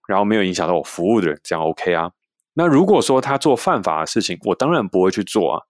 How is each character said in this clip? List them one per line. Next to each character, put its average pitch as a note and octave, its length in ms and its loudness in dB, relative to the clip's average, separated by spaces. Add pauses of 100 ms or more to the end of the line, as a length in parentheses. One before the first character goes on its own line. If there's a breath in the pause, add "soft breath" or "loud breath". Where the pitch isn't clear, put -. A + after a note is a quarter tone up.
然 G2 120 2
后 G2+ 60 2
没 G#2+ 100 2
有 G#2 80 2
影 F#2 100 -2
响 F2 140 -4
到 F2+ 60 0
我 D#2 100 0
服 - 220 -6
务 A2 160 2
的 F2 60 0
人， D2 160 -4
这 - 120 -6
样 D#2+ 80 -4
OK E2 300 -2
啊。 E2+ 180 -4 (440)
那 E3+ 120 2
如 D#3 180 4
果 F#3 160 4
说 C3 200 2
他 C#3 160 -2
做 C#3 180 2
犯 C3+ 260 -2
法 D#2+ 200 -2
的 D#2 60 -4
事 - 140 -2
情， F2 220 -6
我 G2+ 100 0
当 C#3 200 0
然 C3 120 0
不 F#2 160 0
会 F#2 80 4
去 G2+ 140 -4
做 F#2 300 -2
啊。 - 160 -6